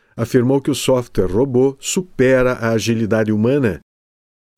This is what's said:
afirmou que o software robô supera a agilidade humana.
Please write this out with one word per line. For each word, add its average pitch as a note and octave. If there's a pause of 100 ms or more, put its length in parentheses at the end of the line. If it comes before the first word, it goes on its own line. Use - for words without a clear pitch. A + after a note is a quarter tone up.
(160)
afirmou B2+
que C#3
o C3+
software B2
robô C3
supera B2+
a A#2
agilidade A2
humana. A2 (800)